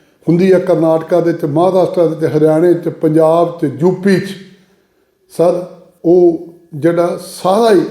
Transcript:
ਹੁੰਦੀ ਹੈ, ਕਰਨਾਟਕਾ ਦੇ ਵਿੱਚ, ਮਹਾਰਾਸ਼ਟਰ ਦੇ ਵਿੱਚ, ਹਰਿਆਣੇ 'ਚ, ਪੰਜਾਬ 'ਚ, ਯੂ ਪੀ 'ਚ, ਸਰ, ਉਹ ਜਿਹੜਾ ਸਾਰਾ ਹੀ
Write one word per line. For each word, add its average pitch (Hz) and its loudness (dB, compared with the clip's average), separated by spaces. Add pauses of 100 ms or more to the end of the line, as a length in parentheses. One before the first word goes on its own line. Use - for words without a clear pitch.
(260)
ਹੁੰਦੀ 175 2
ਹੈ, 180 4
ਕਰਨਾਟਕਾ 160 0
ਦੇ 165 0
ਵਿੱਚ, 160 -8
ਮਹਾਰਾਸ਼ਟਰ 175 0
ਦੇ 160 -6
ਵਿੱਚ, 151 -2
ਹਰਿਆਣੇ 156 2
'ਚ, 170 -6
ਪੰਜਾਬ 160 0
'ਚ, 143 -4
ਯੂ 180 2
ਪੀ 185 0
'ਚ, - -10 (960)
ਸਰ, 170 -2 (400)
ਉਹ 170 2 (280)
ਜਿਹੜਾ 170 -2
ਸਾਰਾ 220 0
ਹੀ 180 4 (100)